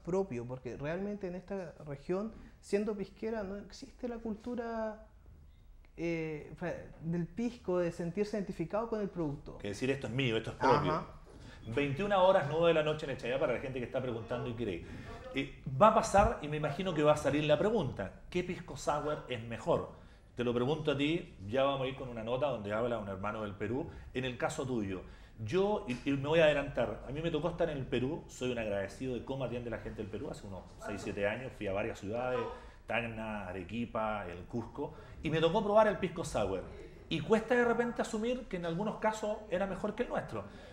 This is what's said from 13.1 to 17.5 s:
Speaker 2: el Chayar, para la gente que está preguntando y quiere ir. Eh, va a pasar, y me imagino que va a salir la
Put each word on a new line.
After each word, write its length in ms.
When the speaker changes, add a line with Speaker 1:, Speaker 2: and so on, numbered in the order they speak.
Speaker 2:
el 60
Chayar, 220
para 140
la 60
gente 200
que 60
está 160
preguntando 480
y 40
quiere 200
ir. 140
Eh, 260
va 100
a 60
pasar, 460
y 60
me 100
imagino 360
que 100
va 100
a 40
salir 260
la 160